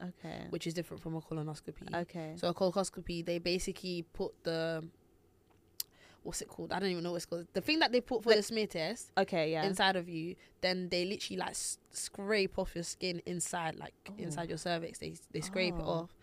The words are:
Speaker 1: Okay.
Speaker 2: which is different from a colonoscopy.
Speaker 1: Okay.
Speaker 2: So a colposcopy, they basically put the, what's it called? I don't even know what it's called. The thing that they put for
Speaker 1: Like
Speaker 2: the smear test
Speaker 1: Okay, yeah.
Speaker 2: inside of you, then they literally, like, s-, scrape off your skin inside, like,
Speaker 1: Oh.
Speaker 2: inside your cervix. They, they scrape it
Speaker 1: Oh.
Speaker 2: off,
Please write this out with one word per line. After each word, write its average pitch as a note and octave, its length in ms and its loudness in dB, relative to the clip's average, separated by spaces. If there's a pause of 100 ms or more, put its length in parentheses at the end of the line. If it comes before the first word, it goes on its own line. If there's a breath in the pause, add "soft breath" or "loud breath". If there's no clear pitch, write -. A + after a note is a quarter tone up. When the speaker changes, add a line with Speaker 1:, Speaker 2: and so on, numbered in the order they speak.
Speaker 1:
Okay. F3 500 -8
Speaker 2:
which F3 180 -2
is D#3+ 60 -2
different E3 280 -6
from D#3+ 140 -4
a D#3+ 40 -4
colonoscopy. D#3 720 -6 (100)
Speaker 1:
Okay. D#3+ 340 -6
Speaker 2:
So F3 140 2
a E3+ 40 2
colposcopy, F3 720 0
they F3 140 0
basically F3 640 -2 (100)
put - 200 -2 (120)
the, E3 400 0 (1400 loud breath)
what's - 200 -6
it - 60 -12
called? - 240 -8
I F3 60 2
don't G3 120 2
even E3+ 140 0
know F3 80 0
what E3+ 60 0
it's - 80 -8
called. E3+ 260 -4
The G3 80 0
thing D#4 200 2
that B3+ 120 6
they B3 80 6
put A#3 220 0
for A#3 80 8
Speaker 1:
Like G#3+ 80 10
Speaker 2:
the G#3 40 4
smear G#3+ 240 0
test F3+ 500 -2
Speaker 1:
Okay, E3+ 360 4
yeah. D#3+ 120 2
Speaker 2:
inside F#3+ 320 6
of F3 120 -4
you, E3+ 280 -4 (240 loud breath)
then F#3 280 2
they F3 160 2
literally, G3 340 -4
like, F3 120 -2
s-, - 280 -4 (140)
scrape G3 640 0
off F#3 160 0
your E3+ 100 -2
skin F3 420 -2
inside, E3+ 500 0
like, - 180 -10 (160)
Speaker 1:
Oh. G3+ 80 -12
Speaker 2:
inside E3+ 300 -4
your E3 100 -4
cervix. E3+ 400 -2
They, D#3 160 -8 (180)
they D#3+ 80 -2
scrape F#3 340 2
it E3 100 -2
Speaker 1:
Oh. E3 180 2
Speaker 2:
off, - 200 -12